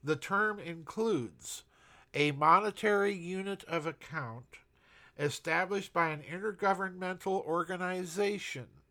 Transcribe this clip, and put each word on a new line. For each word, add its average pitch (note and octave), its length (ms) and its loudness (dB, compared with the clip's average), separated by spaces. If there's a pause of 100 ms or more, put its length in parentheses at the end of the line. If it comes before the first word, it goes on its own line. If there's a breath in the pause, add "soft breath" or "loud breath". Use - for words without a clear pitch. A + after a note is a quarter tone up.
The D3+ 100 2
term G#3 460 0
includes E3 1040 -4 (500 loud breath)
a D3 160 4
monetary G3+ 840 4
unit F#3+ 500 -6
of D#3+ 200 -2
account C3+ 760 -8 (580 loud breath)
established F3 720 0
by E3 180 4
an D3 120 -6
intergovernmental F#3 1200 0
organization. F3+ 1200 -2 (220)